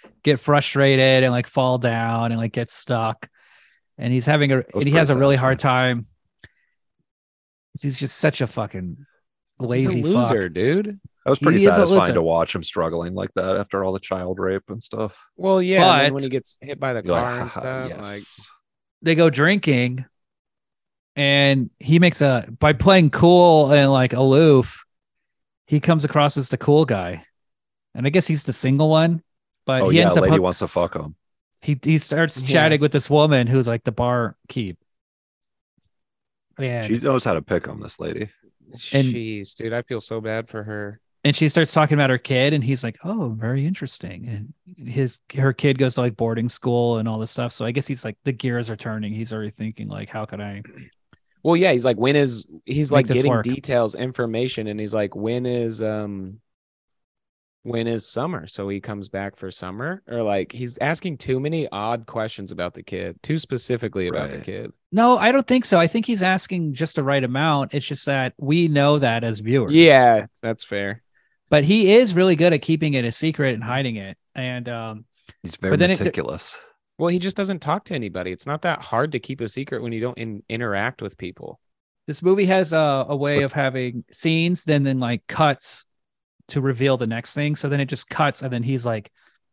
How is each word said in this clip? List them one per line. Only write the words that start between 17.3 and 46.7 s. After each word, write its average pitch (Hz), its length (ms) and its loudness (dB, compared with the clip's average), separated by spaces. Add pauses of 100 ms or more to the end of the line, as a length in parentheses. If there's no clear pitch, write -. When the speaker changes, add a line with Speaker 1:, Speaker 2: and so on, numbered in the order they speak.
Speaker 3:
and 120 100 -10
Speaker 2:
"Ha - 40 -14
ha, - 60 -10
Speaker 3:
stuff, 131 300 -8
Speaker 2:
yes." - 120 -14
Speaker 3:
like 101 440 -14 (560)
Speaker 1:
they 165 120 2
go 165 160 6
drinking, 131 760 0 (1080)
and 139 640 2
he 160 200 4
makes 175 240 4
a, 131 240 2 (120)
by 151 140 4
playing 170 380 6
cool 170 640 8
and, 139 200 6
like, 127 200 2
aloof, 135 720 4 (840)
he 151 140 2
comes 160 240 2
across 147 320 2
as 139 120 -4
the 131 100 -4
cool 147 260 4
guy. 90 400 -4 (720)
And 120 120 -4
I 139 40 0
guess 175 160 2
he's 156 180 -2
the 135 80 -4
single 139 360 2
one, 165 340 2 (440)
but 131 160 0
Speaker 2:
Oh, 95 80 2
Speaker 1:
he - 80 6
Speaker 2:
yeah, 90 60 8
Speaker 1:
ends 87 120 4
up - 60 6
Speaker 2:
lady 95 140 6
Speaker 1:
hook-, 92 60 4
Speaker 2:
wants 90 180 -2
to 95 80 -4
fuck 87 280 -2
him. 76 180 -10 (460)
Speaker 1:
he, 147 220 -4
he 156 160 2
starts 151 420 -2
Speaker 3:
Yeah. 131 80 -6
Speaker 1:
chatting 151 320 4
with 147 120 2
this 143 180 0
woman 147 360 4
who's, 123 220 2
like, 117 160 -2
the 123 80 -2
barkeep. 117 840 -4 (1800)
And 123 280 -6
Speaker 2:
She 110 120 -2
knows 127 260 -2
how 104 100 -2
to 78 80 -4
pick - 240 -4
him, - 140 -14
this - 200 -16
lady. 104 300 -8 (640)
Speaker 1:
And 139 220 2
Speaker 3:
Jeez, 110 400 -10
dude, 113 180 -10
I 120 100 -6
feel 117 180 -8
so 113 200 -10
bad 110 280 -8
for 110 160 -12
her. 104 360 -12 (240)
Speaker 1:
and 147 100 4
she 156 140 2
starts 156 240 2
talking 151 220 4
about 143 160 4
her 127 80 2
kid, 135 340 0
and 147 100 0
he's 127 220 -2
like, 113 200 -6
"Oh, 175 260 -6
very 117 360 -4
interesting." 120 840 -10 (240)
And 123 120 -16
his, 127 320 -4 (160)
her 135 160 2
kid 135 260 0
goes 131 160 0
to, 131 60 -2
like, 120 160 -2
boarding 113 320 -2
school 120 500 -2